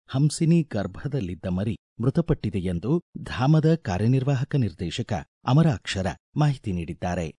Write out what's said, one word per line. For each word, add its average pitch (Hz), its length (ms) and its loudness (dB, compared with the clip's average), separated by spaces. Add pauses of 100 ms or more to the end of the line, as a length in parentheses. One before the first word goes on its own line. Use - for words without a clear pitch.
ಹಂಸಿನಿ 151 520 2
ಗರ್ಭದಲ್ಲಿದ್ದ 101 840 -6
ಮರಿ 95 300 -2 (260)
ಮೃತಪಟ್ಟಿದೆ 131 580 0
ಎಂದು 92 420 -2 (160)
ಧಾಮದ 156 580 2
ಕಾರ್ಯನಿರ್ವಾಹಕ 127 800 0
ನಿರ್ದೇಶಕ 104 580 -4 (320)
ಅಮರಾಕ್ಷರ 127 600 2 (280)
ಮಾಹಿತಿ 139 360 0
ನೀಡಿದ್ದಾರೆ. 87 560 -4 (120)